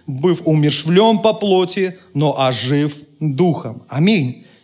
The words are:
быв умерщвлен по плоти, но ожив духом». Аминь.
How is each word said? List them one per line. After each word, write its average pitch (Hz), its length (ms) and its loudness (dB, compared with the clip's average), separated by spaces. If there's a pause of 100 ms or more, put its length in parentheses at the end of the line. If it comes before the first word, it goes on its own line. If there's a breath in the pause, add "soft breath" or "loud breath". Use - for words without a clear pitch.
быв 151 400 -2
умерщвлен 165 760 2
по 214 120 2
плоти, 185 640 -2 (160 loud breath)
но 143 260 0
ожив 135 560 -2 (240)
духом». 147 680 -2
Аминь. 147 580 -2 (180 loud breath)